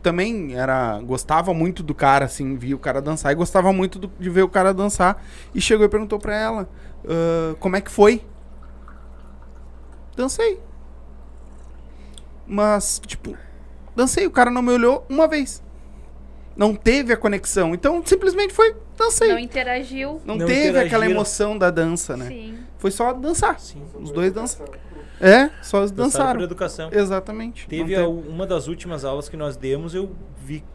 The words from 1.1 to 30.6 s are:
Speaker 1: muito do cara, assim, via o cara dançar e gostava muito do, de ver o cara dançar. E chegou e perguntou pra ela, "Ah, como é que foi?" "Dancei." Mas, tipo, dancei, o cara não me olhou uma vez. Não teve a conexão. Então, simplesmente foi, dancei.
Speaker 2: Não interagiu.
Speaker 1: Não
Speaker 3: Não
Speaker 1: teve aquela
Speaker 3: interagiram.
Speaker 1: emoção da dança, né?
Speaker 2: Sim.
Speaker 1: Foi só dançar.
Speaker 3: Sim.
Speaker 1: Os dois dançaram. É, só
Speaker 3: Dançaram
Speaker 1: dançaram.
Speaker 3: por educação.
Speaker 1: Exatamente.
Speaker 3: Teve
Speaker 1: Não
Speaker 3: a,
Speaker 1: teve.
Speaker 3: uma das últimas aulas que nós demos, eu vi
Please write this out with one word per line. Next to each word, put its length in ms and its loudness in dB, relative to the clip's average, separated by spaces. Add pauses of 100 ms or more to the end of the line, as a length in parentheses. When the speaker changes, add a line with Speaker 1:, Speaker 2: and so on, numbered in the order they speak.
Speaker 1:
muito 280 0
do 120 -4
cara, 320 6
assim, 300 -4
via 200 -4
o 20 -12
cara 220 -2
dançar 320 -2
e 20 4
gostava 380 2
muito 260 0
do, 120 -10 (100)
de 100 -4
ver 120 4
o 60 4
cara 260 4
dançar. 480 2 (320)
E 60 0
chegou 260 6
e 20 4
perguntou 300 0
pra 180 -4
ela, 320 -2 (380)
"Ah, 540 0
como 160 0
é 40 2
que 100 -12
foi?" 320 8 (1900)
"Dancei." 440 0 (1900)
Mas, 600 2
tipo, 300 -10 (600)
dancei, 300 2
o 40 2
cara 200 6
não 120 0
me 100 4
olhou 360 4
uma 180 4
vez. 360 -2 (960)
Não 180 4
teve 380 4
a 40 6
conexão. 580 0
Então, 300 2
simplesmente 480 2
foi, 240 4 (200)
dancei. 360 4
Speaker 2:
Não 60 2
interagiu. 840 -4
Speaker 1:
Não 120 -6
Speaker 3:
Não 100 0
Speaker 1:
teve 240 4
aquela 160 4
Speaker 3:
interagiram. 260 2
Speaker 1:
emoção 460 0
da 120 4
dança, 460 0
né? 120 -8
Speaker 2:
Sim. 300 -12 (200)
Speaker 1:
Foi 120 2
só 220 0
dançar. 460 0
Speaker 3:
Sim. 240 -16 (120)
Speaker 1:
Os 180 -10
dois 200 2
dançaram. 400 -8 (480)
É, 280 10 (140)
só 180 2
Speaker 3:
Dançaram 160 0
Speaker 1:
dançaram. 440 2
Speaker 3:
por 40 0
educação. 480 -6
Speaker 1:
Exatamente. 720 -2
Speaker 3:
Teve 300 -2
Speaker 1:
Não 60 4
Speaker 3:
a, 140 0
Speaker 1:
teve. 120 -10
Speaker 3:
uma 180 -6
das 220 -2
últimas 360 -8
aulas 240 -4
que 80 -12
nós 200 -6
demos, 380 -4
eu 200 -6 (300)
vi 180 -10 (120)